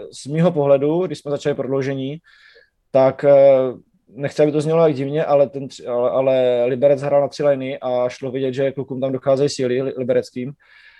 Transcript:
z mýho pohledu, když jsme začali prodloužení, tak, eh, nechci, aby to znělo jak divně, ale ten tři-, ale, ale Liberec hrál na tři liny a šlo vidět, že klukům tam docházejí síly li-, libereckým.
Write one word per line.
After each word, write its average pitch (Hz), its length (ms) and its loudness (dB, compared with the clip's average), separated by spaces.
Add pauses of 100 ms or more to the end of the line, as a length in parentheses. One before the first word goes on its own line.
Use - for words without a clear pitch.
(120)
z - 140 -18
mýho 165 260 0
pohledu, 143 540 2
když 151 120 -10
jsme 147 120 -10
začali 143 240 -4
prodloužení, 135 640 -6 (720)
tak, 135 340 2
eh, 143 80 6 (840)
nechci, 139 280 -2
aby 151 100 2
to 151 80 0
znělo 160 260 2
jak 151 100 2
divně, 139 280 -4
ale 139 240 2
ten 139 200 -12
tři-, - 180 -20
ale, 120 240 0
ale 127 540 2
Liberec 135 380 2
hrál 143 180 2
na 139 80 0
tři - 160 -6
liny 135 340 -2
a 123 300 -2
šlo 131 220 -10
vidět, 131 220 -4
že 135 200 -2
klukům 131 280 -8
tam 135 120 -4
docházejí 135 360 0
síly 127 340 -4
li-, 135 140 -6
libereckým. 127 560 -4 (480)